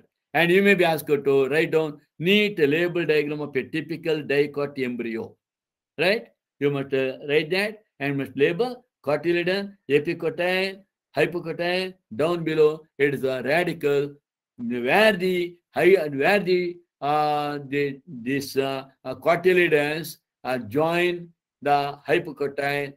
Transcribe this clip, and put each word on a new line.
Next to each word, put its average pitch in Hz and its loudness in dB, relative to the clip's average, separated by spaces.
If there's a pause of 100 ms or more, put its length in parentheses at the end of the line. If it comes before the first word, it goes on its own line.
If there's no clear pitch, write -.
(340)
And 165 4
you 190 6
may 202 6
be 180 4
asked 160 0
to 139 2
write 156 0
down 156 -2 (180)
neat 208 2
label 165 2
diagram 151 0
of 143 -8
a - 0
typical 160 -4
dicot 143 0
embryo. 117 -6 (640)
Right? 202 0 (320)
You 143 2
must, 139 -4
uh, 135 -2 (100)
write 151 0
that 208 -4 (180)
and 143 -4
must 123 -6
label 175 0 (180)
cotyledon, 175 -2 (140)
epicotyl, 170 -2 (340)
hypocotyl, 170 -4 (200)
down 165 -2
below, 156 2 (180)
it 143 2
is 123 -6
a 131 -2
radicle, 143 0 (420)
where 123 2
the 180 -2 (180)
high, 175 6 (140)
where 147 2
the, 175 0 (240)
uh, 147 0 (100)
the, 139 -2
this, 131 -6
uh, 135 -2 (200)
uh, 131 -8
cotyledons, 165 2 (260)
uh, 127 -2
join 170 -2 (320)
the 143 0 (100)
hypocotyl 143 -2